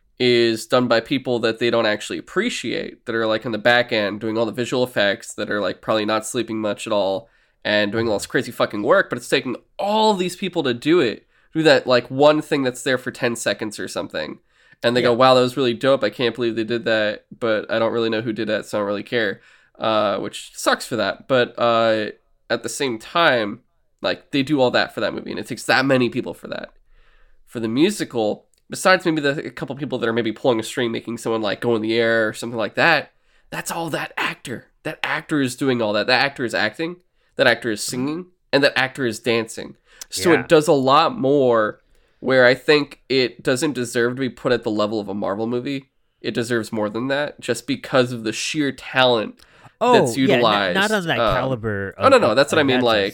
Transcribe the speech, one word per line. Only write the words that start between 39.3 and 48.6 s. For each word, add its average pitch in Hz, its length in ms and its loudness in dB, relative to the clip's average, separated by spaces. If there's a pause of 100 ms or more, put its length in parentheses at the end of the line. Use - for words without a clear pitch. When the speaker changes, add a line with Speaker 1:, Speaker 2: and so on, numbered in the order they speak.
Speaker 1:
So 185 220 2
Speaker 2:
Yeah. 151 80 6
Speaker 1:
it - 80 -6
does 156 200 6
a 170 40 6
lot 139 460 4
more 127 640 2 (400)
where 127 260 4
I 123 80 6
think 143 540 2
it 131 340 0
doesn't 143 300 0
deserve 123 440 -2
to 131 40 -6
be 135 80 -2
put 123 240 -4
at 120 120 0
the 117 60 -2
level 107 300 0
of 101 80 -8
a 98 60 -6
Marvel 101 320 -4
movie. 135 440 -6 (300)
It 117 140 -6
deserves 117 380 -2
more 107 160 -2
than 113 200 -4
that 139 320 -4
just - 260 -6
because 127 460 0
of 117 120 -8
the 107 80 -2
sheer 143 400 -4